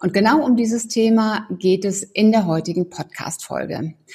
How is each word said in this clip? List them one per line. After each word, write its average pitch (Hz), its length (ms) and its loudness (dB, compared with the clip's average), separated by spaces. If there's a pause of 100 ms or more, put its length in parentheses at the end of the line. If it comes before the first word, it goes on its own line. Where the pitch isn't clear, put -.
Und 180 100 -2
genau 220 320 2
um 247 140 4
dieses 226 300 -2
Thema 220 640 2
geht 185 340 0
es 190 160 -4
in 214 300 2
der 214 160 2
heutigen 170 420 -2
Podcast-Folge. - 1040 -10 (220)